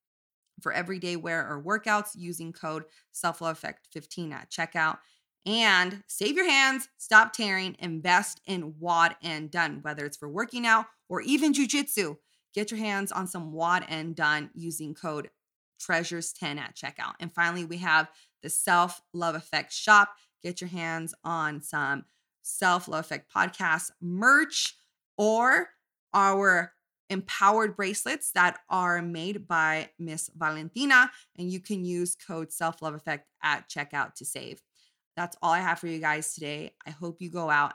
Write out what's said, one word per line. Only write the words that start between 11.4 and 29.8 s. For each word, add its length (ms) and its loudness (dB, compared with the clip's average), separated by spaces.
jujitsu. 640 0
Get 160 -4
your 100 -6
hands 320 -4
on 160 -4
some 260 -8
Wad 340 0
and 280 -6
Done 380 0
using 400 -10
code 360 -8
treasures 540 -2
ten 240 -6
at 180 -12
checkout. 440 -10
And 120 -10
finally, 320 0
we 140 -8
have 320 4
the 60 -10
Self 520 2
Love 220 -2
Effect 360 -4
shop. 440 6
Get 160 -8
your 100 -10
hands 440 -6
on 380 -4
some 440 -4
Self 460 0
Love 180 -4
Effect 260 -10
podcast 600 0
merch 760 2
or 520 4
our 580 4
empowered 680 2
bracelets 560 -4
that 260 4
are 320 2
made 460 -6
by 500 0